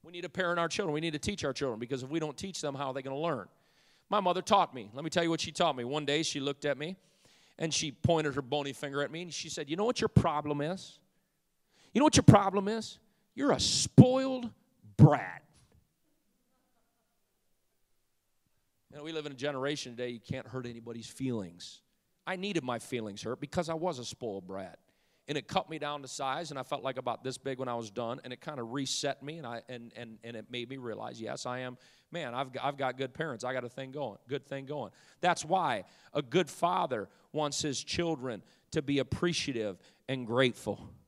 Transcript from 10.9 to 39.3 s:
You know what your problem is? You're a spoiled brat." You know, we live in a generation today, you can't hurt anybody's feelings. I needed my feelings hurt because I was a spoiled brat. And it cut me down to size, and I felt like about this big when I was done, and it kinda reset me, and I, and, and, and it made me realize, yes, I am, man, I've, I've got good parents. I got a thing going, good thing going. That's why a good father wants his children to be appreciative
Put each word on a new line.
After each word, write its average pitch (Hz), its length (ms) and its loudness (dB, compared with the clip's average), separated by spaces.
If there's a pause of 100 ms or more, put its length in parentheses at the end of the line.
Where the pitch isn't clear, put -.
You - 60 6
know - 40 8
what - 120 8
your - 80 6
problem 196 440 10
is? 220 300 -4 (360)
You're 269 180 2
a - 80 2
spoiled 254 920 8 (480)
brat." 101 440 6 (3500)
You 147 80 -16
know, 147 60 -14
we 160 80 -8
live 156 140 -4
in 147 60 -8
a 135 40 -14
generation 139 560 -2
today, 123 180 -6
you 117 100 -10
can't - 260 -8
hurt 127 200 -8
anybody's 117 420 -12
feelings. 104 720 -6 (460)
I 185 100 -4
needed 185 260 -2
my 123 160 -4
feelings 110 440 -6
hurt 120 180 -6
because 160 280 -4
I 165 60 -4
was 165 240 -4
a 123 60 -10
spoiled 98 420 -8
brat. 95 320 -12 (480)
And 147 120 -6
it - 100 -10
cut 160 220 -2
me 160 80 -10
down 147 240 -8
to 131 60 -16
size, 143 420 -6
and 139 100 -8
I - 20 -6
felt 135 200 -6
like 131 160 -4
about 123 260 -6
this 131 140 -6
big 135 200 -6
when 131 80 -4
I 123 80 -4
was 113 160 -6
done, 117 340 -6
and 127 80 -12
it 123 100 -16
kinda 147 200 -8
reset 135 600 -4
me, 151 160 -10
and 147 80 -12
I, 120 240 -10
and, 117 260 -12
and, 113 260 -14
and 117 140 -12
it 107 140 -12
made 120 180 -8
me 135 80 -10
realize, 120 420 -8
yes, 117 280 -8
I 127 140 -6
am, 127 180 -10 (340)
man, 147 220 -8
I've, 131 160 -4 (120)
I've 139 140 -2
got 127 220 -2
good 131 160 -4
parents. 147 280 -6
I 127 120 -4
got 123 100 -4
a 120 60 -10
thing 131 200 -10
going, 131 280 -8 (100)
good 135 180 -6
thing 139 200 -8
going. 135 260 -8 (300)
That's 175 200 2
why 151 420 2 (280)
a - 80 0
good 147 300 2
father 170 580 0 (240)
wants 147 300 0
his 143 200 -2
children 131 600 -2 (300)
to 156 100 0
be 139 160 2
appreciative 123 840 -2 (300)